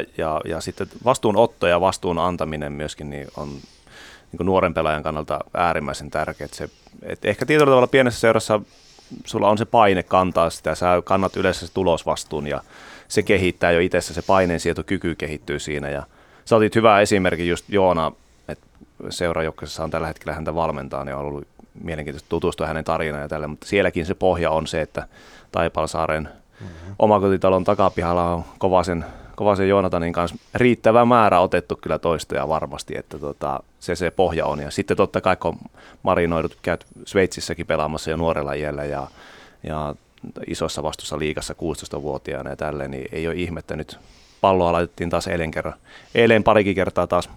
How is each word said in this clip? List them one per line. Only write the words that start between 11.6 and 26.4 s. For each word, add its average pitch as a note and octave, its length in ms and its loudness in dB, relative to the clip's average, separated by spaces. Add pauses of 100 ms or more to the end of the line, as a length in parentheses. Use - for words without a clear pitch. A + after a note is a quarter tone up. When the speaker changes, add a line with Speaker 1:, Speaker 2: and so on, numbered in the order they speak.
Speaker 1:
se D#2+ 80 -16
tulosvastuun D#2 720 -2
ja C#2+ 140 -4 (480)
se - 140 0
kehittää F#2 500 2
jo E2+ 80 4
itsessä, F2+ 340 0
se E2 80 -6
paineensietokyky F2 920 0
kehittyy D2+ 440 -6
siinä. C#2+ 320 -6
Ja C#2+ 120 -6 (420)
sä A#2 120 2
otit G#2+ 180 4
hyvä A2 260 8
esimerkki F#2 480 2
just F2 200 -2
Joona, F2 440 2 (360)
et D2+ 100 -10 (520)
seurajoukkueessa D#2+ 720 -4
on D#2+ 60 -6
tällä D#2+ 160 -4
hetkellä D#2+ 280 -8
häntä D#2+ 200 -6
valmentaa, C#2+ 500 -4
niin C#2 100 -8
on C#2 60 -6
ollut C#2+ 260 -8 (360)
mielenkiintoista D2+ 460 -10
tutustua E2 380 -2
hänen D#2+ 180 -4
tarinaan D#2 380 -4
ja D2 60 -10
tälle, D2+ 180 -6
mutta D2+ 200 -12
sielläkin F2+ 400 0
se F2+ 80 -4
pohja E2+ 360 0
on D#2+ 160 0
se, D#2+ 140 -4
että - 260 -8 (460)
Taipalsaaren D#2+ 760 -2 (320)